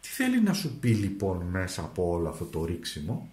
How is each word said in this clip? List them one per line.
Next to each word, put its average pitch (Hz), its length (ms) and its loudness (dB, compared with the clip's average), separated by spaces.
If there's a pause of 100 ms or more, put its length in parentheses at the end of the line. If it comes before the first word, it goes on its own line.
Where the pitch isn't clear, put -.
Τι - 80 -14
θέλει 254 320 2
να 202 120 6
σου 131 260 -2
πει, 123 100 2
λοιπόν, 98 500 2
μέσα 90 440 -2
από 87 260 0
όλο 85 200 2
αυτό 78 160 -6
το 80 200 -4
ρίξιμο 82 680 -4